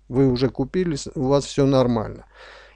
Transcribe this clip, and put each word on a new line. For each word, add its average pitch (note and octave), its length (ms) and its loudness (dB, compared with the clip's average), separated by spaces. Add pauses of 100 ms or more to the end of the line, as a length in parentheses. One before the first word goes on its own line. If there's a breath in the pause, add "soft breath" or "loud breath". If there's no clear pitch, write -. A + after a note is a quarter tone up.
Вы C3 200 2
уже B2 220 2
купили, D#3+ 460 -4
с-, - 200 -10
у C3+ 120 -2
вас C#3 180 2
все - 200 0
нормально. B2 600 0 (500 loud breath)